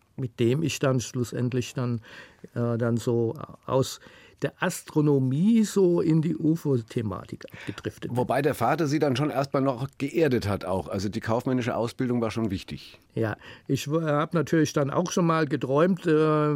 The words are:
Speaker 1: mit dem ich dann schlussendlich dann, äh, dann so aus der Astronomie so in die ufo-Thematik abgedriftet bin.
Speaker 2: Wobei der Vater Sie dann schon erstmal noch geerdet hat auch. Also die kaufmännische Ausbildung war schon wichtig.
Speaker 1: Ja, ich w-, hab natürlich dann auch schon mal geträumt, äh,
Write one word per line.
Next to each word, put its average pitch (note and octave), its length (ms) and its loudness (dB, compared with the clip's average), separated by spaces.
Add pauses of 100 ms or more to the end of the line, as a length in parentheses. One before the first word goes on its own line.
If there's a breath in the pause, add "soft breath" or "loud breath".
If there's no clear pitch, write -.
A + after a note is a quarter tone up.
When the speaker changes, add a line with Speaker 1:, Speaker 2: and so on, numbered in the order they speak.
(160)
Speaker 1:
mit B2+ 220 -8
dem B2 240 2
ich C#3+ 160 -2
dann C3 220 2
schlussendlich B2 720 -4
dann, A#2+ 300 -4 (520 loud breath)
äh, A#2+ 220 0
dann A#2 220 0
so A#2 360 0 (300)
aus B2+ 340 0 (440 loud breath)
der - 100 -2 (100)
Astronomie D3+ 1000 2
so F3 380 4
in D#3+ 180 4
die D#3+ 160 0
ufo-Thematik B2+ 1160 -2
abgedriftet - 600 -10
bin. A#2+ 60 -4
Speaker 2:
Wobei B2 260 0
der C#3 120 2
Vater D3 340 0
Sie D3 100 0
dann C#3+ 180 2
schon D3 140 0
erstmal C#3 320 0
noch C3+ 340 -2
geerdet C3+ 500 2
hat G2+ 200 -2
auch. F#2 220 -2
Also G2 200 -4
die G#2+ 120 -6
kaufmännische B2 540 -2
Ausbildung A#2+ 460 -2
war A2 100 -2
schon A2+ 200 -2
wichtig. - 500 -10 (140)
Speaker 1:
Ja, A2 220 -2 (320 loud breath)
ich C#3 220 -4
w-, E3 120 -2
hab D3+ 320 0
natürlich D#3 400 2
dann C#3+ 160 0
auch E3 220 0
schon F#3 120 2
mal D#3+ 220 2
geträumt, D3 600 2
äh, D3+ 500 4